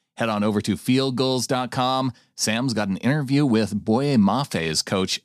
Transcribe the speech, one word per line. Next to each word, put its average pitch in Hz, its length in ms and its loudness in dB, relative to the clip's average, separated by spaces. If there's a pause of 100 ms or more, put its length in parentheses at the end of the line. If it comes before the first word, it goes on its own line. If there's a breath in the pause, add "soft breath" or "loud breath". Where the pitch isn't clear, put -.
(180)
Head 117 120 -2
on 104 140 -2
over 104 180 0
to 101 160 0
field 131 380 0
goals 131 320 0
dot 127 240 -2
com. 131 420 -2 (220 soft breath)
Sam's 113 400 -2
got 104 140 -2
an 92 80 -2
interview 139 460 0
with 110 300 2
Boye 120 440 0
Mafe's 98 680 2
coach, 95 420 -2